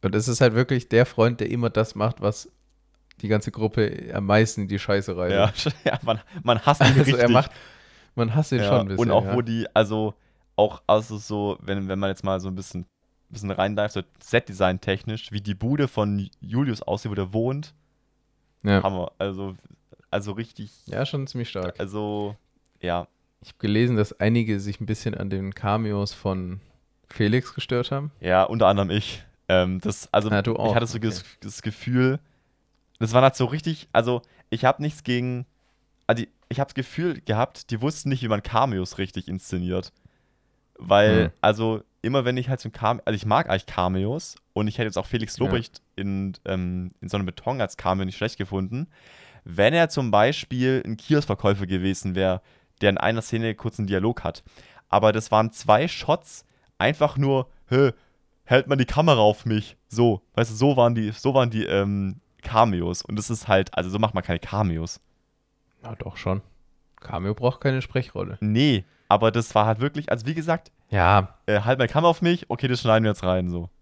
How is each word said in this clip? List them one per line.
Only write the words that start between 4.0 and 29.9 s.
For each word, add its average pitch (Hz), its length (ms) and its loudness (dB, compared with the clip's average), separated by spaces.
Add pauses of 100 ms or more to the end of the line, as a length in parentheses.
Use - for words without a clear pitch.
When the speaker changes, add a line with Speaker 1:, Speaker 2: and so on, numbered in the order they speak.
Speaker 1:
am 98 120 -2
meisten 107 360 4
in 98 60 -4
die 98 100 -2
Scheiße 98 380 -2
reitet. 98 500 0
Speaker 2:
Ja, 151 40 -2 (140)
<laughs> - 80 2
ja, - 100 -4
man, 110 180 -2 (240)
man 117 200 2
hasst 147 180 4
ihn 127 60 6
Speaker 1:
Also 135 120 6
Speaker 2:
richtig. 135 180 4
Speaker 1:
er 120 120 4
macht, 123 200 4 (640)
man 113 200 -2
hasst 151 180 0
ihn 131 60 0
Speaker 2:
Ja, 104 100 0
Speaker 1:
schon 120 140 4
ein 101 60 -2
bisschen, 107 220 0
Speaker 2:
und - 0 -
auch 107 140 4
Speaker 1:
ja. 98 100 -2
Speaker 2:
wo 120 80 0
die, 113 320 -4
also 107 400 0 (400)
auch, - 320 2
also 110 320 2
so, 101 420 -4
wenn, 98 280 -6
wenn 95 100 -4
man 98 120 -2
jetzt 95 120 -8
mal 95 160 -2
so 92 100 -8
ein 92 60 -8
bisschen, 92 320 -10 (420)
bisschen 101 220 -10
reindive, 101 380 0
so 98 140 -6 (200)
Set-Design-technisch, 98 1120 -2
wie 104 80 -6
die 101 140 -6
Bude 131 340 0
von 101 400 -2 (120)
Julius 117 420 -2
aussieht, 104 280 -4
wo 101 60 -4
der 95 160 -4
wohnt. 131 420 -4 (920)
Speaker 1:
Ja. 101 180 2
Speaker 2:
Hammer. 95 360 -2
Also, 98 360 -6 (560)
also 101 220 -6
richtig. 107 380 -12 (160)
Speaker 1:
Ja, 131 200 -6
schon 139 220 -6
ziemlich 120 200 -8
stark. 90 300 -8
Speaker 2:
Also, 104 580 -6 (440)
ja. 87 260 -4 (340)
Speaker 1:
Ich - 100 -20
hab - 100 -20
gelesen, 117 360 2
dass 104 220 -2
einige 110 400 2
sich 101 220 -8
ein 104 60 -8
bisschen 107 280 -6
an 98 160 -8
den 98 240 -6
Cameos 104 580 -2
von 95 480 -6 (480)
Felix 113 460 0
gestört - 380 -4
haben. 139 180 -6 (100)
Speaker 2:
Ja, 90 220 4
unter 110 240 4
anderem 98 240 4
ich. - 320 -4 (260)
Ähm, 92 320 2
das, - 320 -6